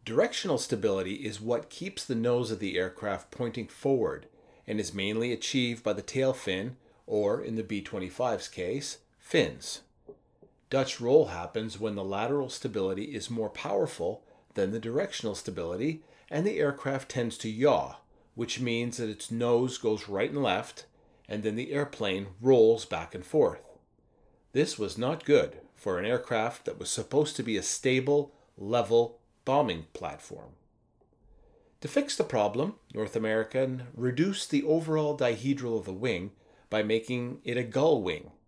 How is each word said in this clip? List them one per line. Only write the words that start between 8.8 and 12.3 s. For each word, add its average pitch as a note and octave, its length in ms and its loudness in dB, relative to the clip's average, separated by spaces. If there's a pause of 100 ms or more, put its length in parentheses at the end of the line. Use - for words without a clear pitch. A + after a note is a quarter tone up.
fins. - 640 -2 (840)
Dutch C3 320 0
roll C3 260 8
happens F#2+ 520 -6
when G#2+ 160 -2
the G2 100 -4
lateral B2 440 -2